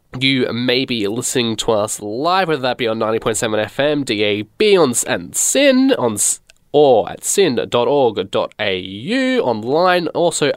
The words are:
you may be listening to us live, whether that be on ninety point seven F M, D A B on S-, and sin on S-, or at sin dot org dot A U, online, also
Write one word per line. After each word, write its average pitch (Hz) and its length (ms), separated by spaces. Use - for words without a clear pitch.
you 135 340
may 127 320
be 117 220
listening 117 500
to - 140
us 107 300
live, 160 460
whether 151 140
that 123 160
be 120 100
on 110 120
ninety 110 200
point 113 180
seven 107 220
F 107 200
M, 147 240
D 107 200
A 104 200
B 202 340
on 147 140
S-, - 120
and - 320
sin 269 600
on 117 160
S-, - 280
or 135 380
at - 140
sin 165 320
dot 117 320
org 113 440
dot 104 280
A 101 180
U, 196 640
online, 151 680
also 156 480